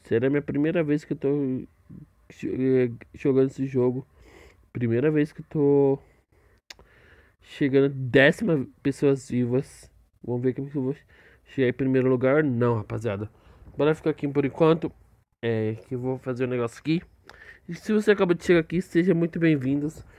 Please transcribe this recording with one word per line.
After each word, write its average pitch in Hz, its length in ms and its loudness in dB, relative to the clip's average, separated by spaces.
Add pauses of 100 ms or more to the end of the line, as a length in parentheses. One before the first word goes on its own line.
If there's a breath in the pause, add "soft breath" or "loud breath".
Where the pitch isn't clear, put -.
Será 117 220 0
a 135 40 0
minha 143 120 0
primeira 156 400 -2
vez 147 220 -2
que - 80 -8
eu 139 40 -8
tô 139 120 -4 (1000)
jo-, - 240 -10
eh, 127 380 0 (240)
jogando 135 320 0
esse 135 200 -6
jogo. 127 400 -2 (680 soft breath)
Primeira 120 380 0
vez 151 220 0
que - 80 -20
eu 160 80 -16
tô 143 500 2 (1400 soft breath)
chegando 139 480 0
décima 139 760 2 (160)
pessoas 139 480 0
vivas. 123 600 -2 (320)
Vamos 120 200 -6
ver 127 120 -2
como 139 160 -10
que 147 60 -8
eu 139 60 -4
vou 135 140 -4 (480 soft breath)
chegar 127 240 -2
em 127 40 0
primeiro 131 360 0
lugar. 131 340 2
Não, 120 340 0
rapaziada. 107 540 -6 (460 soft breath)
Bora 151 180 2
ficar 156 160 -6
aqui 147 160 -6
por 143 180 0
enquanto. 160 480 0 (480)
É, 110 360 -2 (120)
que 131 60 -10
eu 123 40 -6
vou 127 200 -4
fazer 131 280 -6
um 123 40 -4
negócio 120 300 -4
aqui. 160 200 -2 (680 loud breath)
E 170 60 -10
se - 180 -4
você 214 180 2
acabou 196 240 4
de 170 100 -12
chegar 170 160 4
aqui, 160 220 -4
seja 175 320 0
muito 170 240 -2
bem-vindos. 147 680 0 (140 soft breath)